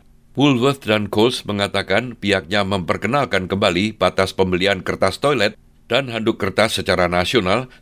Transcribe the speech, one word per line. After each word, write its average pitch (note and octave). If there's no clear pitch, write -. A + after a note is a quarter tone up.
Woolworth C3+
dan G#2+
Coles A#2
mengatakan G2+
pihaknya G2
memperkenalkan F#2+
kembali G2+
batas F#2
pembelian F#2
kertas F#2
toilet A#2+
dan C3
handuk A2+
kertas G#2
secara F2+
nasional F#2